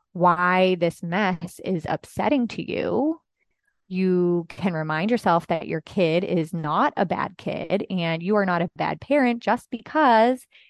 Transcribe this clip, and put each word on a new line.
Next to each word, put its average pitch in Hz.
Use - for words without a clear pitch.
why 180
this 170
mess 180
is 175
upsetting 233
to -
you. 277
You 180
can 180
remind 156
yourself 190
that 165
your 160
kid 175
is 165
not 170
a 185
bad -
kid 165
and 170
you 202
are 196
not 175
a 180
bad 156
parent 247
just -
because 247